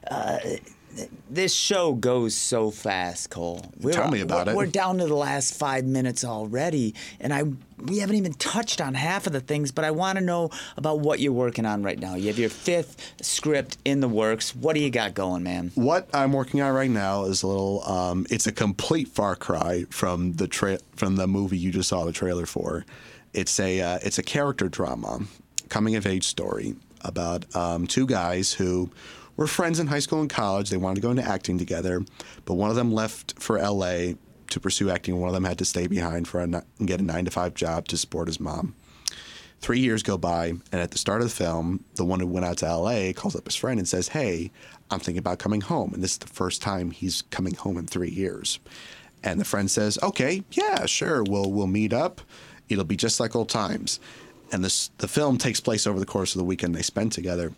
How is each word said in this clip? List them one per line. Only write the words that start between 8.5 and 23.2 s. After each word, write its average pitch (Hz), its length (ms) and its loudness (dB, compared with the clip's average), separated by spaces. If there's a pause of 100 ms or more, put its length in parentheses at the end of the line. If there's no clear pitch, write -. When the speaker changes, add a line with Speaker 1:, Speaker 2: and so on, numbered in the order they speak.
Speaker 1:
on 135 140 -2
half 175 320 0
of 160 60 0
the 135 60 0
things, 143 320 -2
but 156 140 0
I 156 60 0
wanna 190 300 0
know 175 280 2 (260)
about 151 260 0
what 147 180 2
you're 139 140 4
working 120 340 0
on 104 160 0
right 98 160 -2
now. 92 160 -6
You 98 120 0
have 107 120 0
your 113 100 4
fifth - 720 -2
script - 640 0
in 139 140 4
the 135 80 4
works. 110 480 2
What 143 180 2
do 151 80 4
you 143 80 4
got 110 240 0
going, 90 300 0
man? 87 320 -4
Speaker 2:
What 156 400 4
I'm 139 180 4
working 135 280 2
on 139 120 2
right 131 160 4
now 98 360 2
is 95 180 0
a 95 40 0
little, 98 360 0
um, 90 480 0
it's 113 160 0
a 117 40 0
complete 113 580 0
far 98 260 2
cry 87 560 0
from 90 420 0
the 87 140 0
tra-, 98 320 0 (160)
from 95 220 2
the 92 100 2
movie 95 320 2
you 90 120 0
just 92 180 0
saw 87 160 0
the 82 80 -2
trailer 87 340 -2
for. - 380 0 (480)